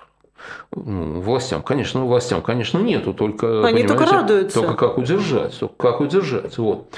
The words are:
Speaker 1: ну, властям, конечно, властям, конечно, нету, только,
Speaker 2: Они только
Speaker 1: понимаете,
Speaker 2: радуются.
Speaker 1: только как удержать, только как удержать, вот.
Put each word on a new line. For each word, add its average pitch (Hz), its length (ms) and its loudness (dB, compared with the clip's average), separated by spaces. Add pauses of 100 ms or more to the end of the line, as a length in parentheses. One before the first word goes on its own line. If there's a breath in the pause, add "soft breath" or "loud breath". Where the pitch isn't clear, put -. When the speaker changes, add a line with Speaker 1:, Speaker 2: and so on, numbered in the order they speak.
(720 loud breath)
Speaker 1:
ну, 85 460 -6
властям, 104 420 -2
конечно, 131 440 -2
властям, 120 360 2
конечно, 120 380 -2
нету, 156 340 0
только, 113 540 0
Speaker 2:
Они 226 160 4
только 294 220 2
Speaker 1:
понимаете, 359 100 4
Speaker 2:
радуются. 202 460 2
Speaker 1:
только 165 140 0
как - 220 2
удержать, 147 640 0
только - 160 -6
как 123 240 2
удержать, 143 580 -2
вот. 107 300 0 (100)